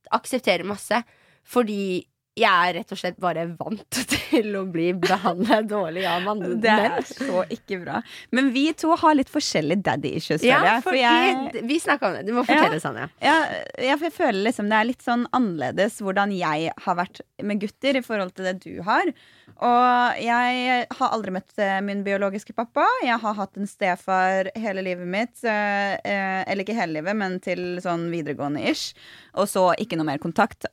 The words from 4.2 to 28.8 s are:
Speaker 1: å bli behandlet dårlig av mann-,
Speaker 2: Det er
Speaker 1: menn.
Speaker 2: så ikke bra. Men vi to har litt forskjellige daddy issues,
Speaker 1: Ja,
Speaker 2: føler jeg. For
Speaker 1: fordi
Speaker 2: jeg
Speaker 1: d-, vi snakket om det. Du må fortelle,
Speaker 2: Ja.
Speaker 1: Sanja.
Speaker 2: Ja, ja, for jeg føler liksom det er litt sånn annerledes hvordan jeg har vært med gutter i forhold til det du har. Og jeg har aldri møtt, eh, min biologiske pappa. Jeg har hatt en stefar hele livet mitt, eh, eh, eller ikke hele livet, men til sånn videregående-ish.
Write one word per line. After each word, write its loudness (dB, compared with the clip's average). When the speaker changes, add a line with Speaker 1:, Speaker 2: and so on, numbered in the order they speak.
Speaker 1:
å -4
bli 0
behandlet 2
dårlig -2
av 0
mann-, -2
Speaker 2:
Det 2
er 6
Speaker 1:
menn. -4
Speaker 2:
så -4
ikke -8
bra. -6
Men 4
vi 2
to 0
har 6
litt 2
forskjellige 0
daddy -2
issues, -2
Speaker 1:
Ja, 6
Speaker 2:
føler 4
jeg. 2
For -2
Speaker 1:
fordi 2
Speaker 2:
jeg 4
Speaker 1:
d-, -8
vi 0
snakket 0
om -4
det. -8
Du -2
må 2
fortelle, 4
Speaker 2:
Ja. -4
Speaker 1:
Sanja. -6
Speaker 2:
Ja, 6
ja, 0
for -2
jeg -16
føler 2
liksom -2
det 4
er 0
litt -8
sånn 0
annerledes 0
hvordan 0
jeg -2
har -2
vært -6
med -4
gutter 0
i -8
forhold -4
til -4
det -4
du -12
har. 2
Og 4
jeg 0
har 0
aldri -4
møtt, -8
eh, 2
min -4
biologiske -2
pappa. -2
Jeg 2
har -2
hatt -6
en -6
stefar 0
hele -4
livet -4
mitt, -4
eh, 0
eh, -2
eller -4
ikke -4
hele -2
livet, -2
men -2
til -4
sånn -4
videregående-ish. -4